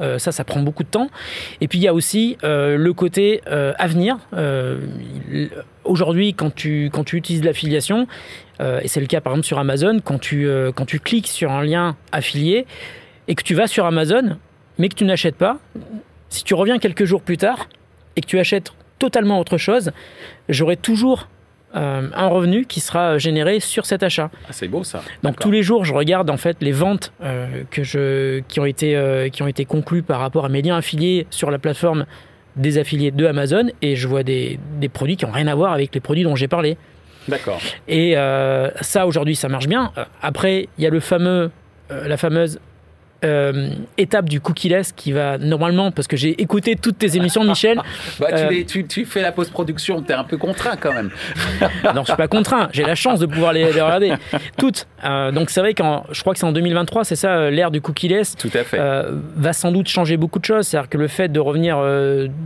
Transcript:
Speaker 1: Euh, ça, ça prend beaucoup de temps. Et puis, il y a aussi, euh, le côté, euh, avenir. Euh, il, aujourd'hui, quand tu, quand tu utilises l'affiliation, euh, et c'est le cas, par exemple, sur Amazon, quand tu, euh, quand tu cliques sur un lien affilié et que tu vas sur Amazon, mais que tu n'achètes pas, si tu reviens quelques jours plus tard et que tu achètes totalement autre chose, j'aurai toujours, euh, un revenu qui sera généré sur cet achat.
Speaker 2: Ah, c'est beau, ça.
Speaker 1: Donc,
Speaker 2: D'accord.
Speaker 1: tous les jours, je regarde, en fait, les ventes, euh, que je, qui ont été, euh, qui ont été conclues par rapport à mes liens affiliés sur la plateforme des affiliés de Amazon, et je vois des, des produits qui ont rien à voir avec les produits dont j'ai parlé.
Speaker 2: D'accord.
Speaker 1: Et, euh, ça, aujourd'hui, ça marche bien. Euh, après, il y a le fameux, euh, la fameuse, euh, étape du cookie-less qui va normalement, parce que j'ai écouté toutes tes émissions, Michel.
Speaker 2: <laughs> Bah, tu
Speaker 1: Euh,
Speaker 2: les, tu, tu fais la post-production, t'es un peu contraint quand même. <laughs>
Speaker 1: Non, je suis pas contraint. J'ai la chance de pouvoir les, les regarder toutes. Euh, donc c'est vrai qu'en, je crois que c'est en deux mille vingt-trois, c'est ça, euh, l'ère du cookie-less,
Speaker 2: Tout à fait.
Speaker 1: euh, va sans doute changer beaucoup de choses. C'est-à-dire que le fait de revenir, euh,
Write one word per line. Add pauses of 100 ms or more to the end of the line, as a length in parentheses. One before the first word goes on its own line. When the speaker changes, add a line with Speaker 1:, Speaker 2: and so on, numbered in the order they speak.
Speaker 1:
Euh,
ça,
ça
prend
beaucoup
de
temps. (500)
Et
puis,
il
y
a
aussi,
euh,
le
côté, (100)
euh,
avenir. (160)
Euh, (540)
il, (320)
aujourd'hui,
quand
tu,
quand
tu
utilises
l'affiliation, (540)
euh,
et
c'est
le
cas,
par
exemple,
sur
Amazon,
quand
tu,
euh,
quand
tu
cliques
sur
un
lien (160)
affilié (600)
et
que
tu
vas
sur
Amazon, (420)
mais
que
tu
n'achètes
pas, (720)
si
tu
reviens
quelques
jours
plus
tard (460)
et
que
tu
achètes (300)
totalement
autre
chose, (580)
j'aurai
toujours, (500)
euh,
un
revenu
qui
sera
généré
sur
cet
achat. (140)
Speaker 2:
Ah,
c'est
beau,
ça. (240)
Speaker 1:
Donc,
Speaker 2:
D'accord.
Speaker 1:
tous
les
jours,
je
regarde,
en
fait,
les
ventes, (100)
euh,
que
je,
qui
ont
été,
euh,
qui
ont
été
conclues
par
rapport
à
mes
liens
affiliés
sur
la
plateforme (500)
des
affiliés
de
Amazon, (160)
et
je
vois
des, (220)
des
produits
qui
ont
rien
à
voir
avec
les
produits
dont
j'ai
parlé. (500)
Speaker 2:
D'accord. (260)
Speaker 1:
Et,
euh, (100)
ça,
aujourd'hui,
ça
marche
bien.
Euh, (180)
après, (100)
il
y
a
le
fameux, (400)
euh,
la
fameuse, (640)
euh, (260)
étape
du
cookie-less
qui
va
normalement,
parce
que
j'ai
écouté
toutes
tes
émissions,
Michel. (200)
Speaker 2:
<laughs>
Bah,
tu (100)
Speaker 1:
Euh,
Speaker 2:
les,
tu,
tu
fais
la
post-production,
t'es
un
peu
contraint
quand
même. (400)
<laughs>
Speaker 1:
Non,
je
suis
pas
contraint.
J'ai
la
chance
de
pouvoir
les,
les
regarder (420)
toutes. (180)
Euh,
donc
c'est
vrai
qu'en,
je
crois
que
c'est
en
deux
mille
vingt-trois,
c'est
ça,
euh,
l'ère
du
cookie-less,
Speaker 2:
Tout
à
fait.
Speaker 1:
euh, (240)
va
sans
doute
changer
beaucoup
de
choses.
C'est-à-dire
que
le
fait
de
revenir,
euh, (180)